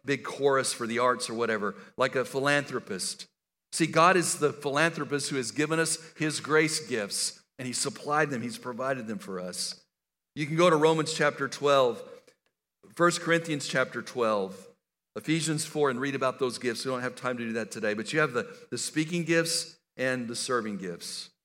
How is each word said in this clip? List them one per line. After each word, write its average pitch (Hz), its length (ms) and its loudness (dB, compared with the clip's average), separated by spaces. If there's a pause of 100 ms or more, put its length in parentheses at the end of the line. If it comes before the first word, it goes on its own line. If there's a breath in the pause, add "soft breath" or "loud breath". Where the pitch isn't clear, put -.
big 135 180 -2
chorus 135 480 2
for 117 160 -4
the 117 120 0
arts 123 300 2
or 120 40 -6
whatever, 110 420 0 (220 loud breath)
like 127 180 2
a 127 80 2
philanthropist. 135 1040 -2 (460)
See, 165 120 2
God 170 300 6
is 175 200 2
the 139 180 2
philanthropist 143 760 0
who 147 60 -2
has 120 160 -2
given 151 260 0
us 160 200 0 (180 loud breath)
his 151 240 -2
grace 156 400 2
gifts, - 640 -4 (160)
and 127 100 -6
he 123 60 -6
supplied 147 560 0
them, 120 140 -4
he's 117 140 -8
provided 127 500 -6
them 107 120 -6
for 92 220 -8
us. - 400 -8 (540)
You 151 100 -2
can 151 100 -4
go 175 140 6
to 160 80 6
Romans 156 360 4
chapter 139 360 0
twelve, 135 520 4 (920)
First 170 240 4
Corinthians 160 480 0
chapter 127 340 -2
twelve, 104 540 0 (600)
Ephesians 156 480 0
four, 147 240 2
and 123 100 -2
read 139 160 -2
about 127 240 0
those 123 200 0
gifts. 117 260 -2
We 131 60 -2
don't 123 100 -2
have 123 160 -6
time 123 220 -4
to 120 40 -4
do 113 100 -4
that 110 180 -4
today, 107 220 -2
but 107 200 -4
you 156 80 4
have 147 100 2
the, 120 160 -2 (240 loud breath)
the 123 60 -6
speaking 160 480 -2
gifts 165 500 0 (220)
and 127 320 -2
the 120 60 -6
serving 110 420 -2
gifts. - 540 -10 (140)